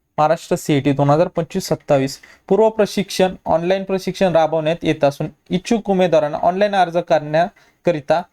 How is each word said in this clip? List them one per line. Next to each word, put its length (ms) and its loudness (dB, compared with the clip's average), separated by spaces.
महाराष्ट्र 380 0
सीईटी 360 0
दोन 180 2
हजार 180 2
पंचवीस 360 -6
सत्तावीस 560 -2
पूर्व 200 4
प्रशिक्षण, 680 -2
ऑनलाइन 380 0
प्रशिक्षण 480 -2
राबवण्यात 500 0
येत 220 -2
असून 220 -2
इच्छुक 400 -2
उमेदवारांना 480 2
ऑनलाइन 360 0
अर्ज 220 2
करण्याकरिता 1300 -2